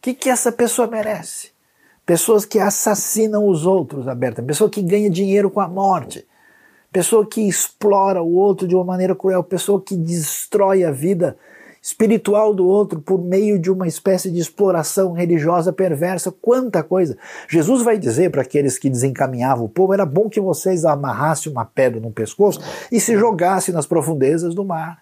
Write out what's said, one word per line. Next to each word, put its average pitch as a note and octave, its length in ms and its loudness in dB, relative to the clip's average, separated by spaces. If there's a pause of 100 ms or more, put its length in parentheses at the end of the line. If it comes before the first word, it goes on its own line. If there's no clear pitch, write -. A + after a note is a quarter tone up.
que B3 120 -4
que C4+ 140 -4
essa B3 220 0
pessoa A#3 380 0
merece? G#3+ 600 -8 (540)
Pessoas G3+ 400 2
que - 140 -2
assassinam G#3 800 0
os F3+ 260 2
outros D3 420 -2
abertamente, B2 400 -4
pessoa D3+ 220 0
que G#3 120 -6
ganha G3+ 280 0
dinheiro G3 400 2
com G3+ 100 -2
a F3+ 80 -2
morte, F#3 580 -2 (680)
pessoa G#3 340 2
que A3 140 -6
explora G3 840 0
o E3+ 100 0
outro F#3+ 340 2
de F3 80 0
uma F3+ 100 2
maneira F#3 300 0
cruel, F#3 300 0
pessoa G3 360 -2
que G3 160 -8
destrói F3 880 0
a D#3+ 60 0
vida E3+ 460 -2 (460)
espiritual G#3+ 680 2
do F#3 140 2
outro F#3+ 340 2
por F#3 220 0
meio G3 380 2
de F3+ 100 -2
uma F#3 160 0
espécie F#3 420 -2
de E3+ 120 -2
exploração F#3 720 0
religiosa E3+ 600 2
perversa, F3 600 -2
quanta A#3+ 500 0
coisa. E3+ 340 0 (320)
Jesus F#3 340 2
vai A3 140 2
dizer D#3 340 0
para C#3 120 -2
aqueles C#3 340 0
que C#3 140 -2
desencaminhavam B2+ 760 -2
o - 20 -6
povo, F#3+ 260 2
"Era G3 100 2
bom F3+ 240 0
que G#3 120 -2
vocês F#3 440 -2
amarrassem C#3+ 680 0
uma A#2+ 140 -6
pedra A#2 360 0
no A2+ 100 -10
pescoço E3 500 0 (300)
e A#3 80 2
se A3+ 180 2
jogassem F#3+ 560 2
nas D#3 140 -2
profundezas D#3+ 680 0
do G3 120 -6
mar." E3 380 -8